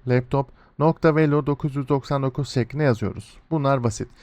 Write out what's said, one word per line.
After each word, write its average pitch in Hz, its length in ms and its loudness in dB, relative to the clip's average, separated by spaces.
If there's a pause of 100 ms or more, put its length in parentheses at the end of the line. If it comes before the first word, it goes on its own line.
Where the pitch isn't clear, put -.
laptop, 127 400 0 (320)
nokta 160 360 2
value 151 300 2
dokuz 143 300 -4
yüz 143 140 -4
doksan 139 340 0
dokuz 135 260 -4
şeklinde 135 340 -2
yazıyoruz. 110 540 -2 (140)
Bunlar 139 320 0
basit. 107 240 -4 (160)